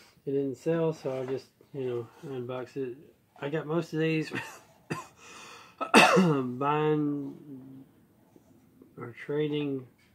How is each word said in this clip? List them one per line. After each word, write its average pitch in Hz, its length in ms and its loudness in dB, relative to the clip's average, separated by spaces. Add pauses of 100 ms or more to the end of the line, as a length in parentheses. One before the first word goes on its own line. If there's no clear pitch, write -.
(260)
It 143 60 -4
didn't 139 260 0
sell, 160 340 0
so 151 180 -8
I'll 131 160 -4
just, 127 200 -4 (280)
you 135 120 -6
know, 120 220 -4 (220)
unbox 127 460 -8
it. 131 220 -6 (420)
I 143 80 -6
got 147 180 -2
most 160 280 -2
of 156 60 -2
these 160 300 0
<coughs> - 1900 2
buying 147 1160 2 (1700)
or 120 160 -12 (100)
trading. 147 600 -2 (280)